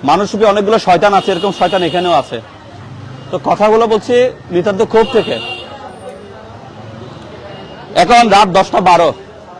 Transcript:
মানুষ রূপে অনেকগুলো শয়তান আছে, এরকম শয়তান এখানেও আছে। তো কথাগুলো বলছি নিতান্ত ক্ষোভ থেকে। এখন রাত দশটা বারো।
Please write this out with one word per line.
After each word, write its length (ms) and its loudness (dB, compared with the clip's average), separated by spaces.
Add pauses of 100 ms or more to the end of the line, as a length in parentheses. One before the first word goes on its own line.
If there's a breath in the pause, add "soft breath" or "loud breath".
মানুষ 300 2
রূপে 120 2
অনেকগুলো 320 2
শয়তান 360 2
আছে, 180 0
এরকম 200 -2
শয়তান 300 0
এখানেও 300 -2
আছে। 280 -2 (880)
তো 140 -4
কথাগুলো 420 2
বলছি 440 2 (200)
নিতান্ত 320 0
ক্ষোভ 300 2
থেকে। 260 0 (2500)
এখন 340 6
রাত 200 6
দশটা 320 0
বারো। 320 4 (480)